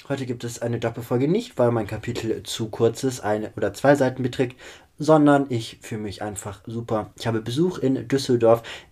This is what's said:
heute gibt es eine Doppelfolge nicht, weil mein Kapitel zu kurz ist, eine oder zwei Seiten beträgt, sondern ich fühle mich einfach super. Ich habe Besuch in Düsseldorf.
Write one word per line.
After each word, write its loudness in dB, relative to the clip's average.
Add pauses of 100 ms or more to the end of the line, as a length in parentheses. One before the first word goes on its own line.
heute -4
gibt -8
es -8
eine -2
Doppelfolge 0
nicht, -2
weil 4
mein 0
Kapitel -6
zu -6
kurz 0
ist, -2
eine -2
oder -2
zwei 4
Seiten 0
beträgt, -4 (380)
sondern 6
ich -6
fühle -10
mich -8
einfach -10
super. -4
Ich -6
habe 0
Besuch 0
in 0
Düsseldorf. 4 (300)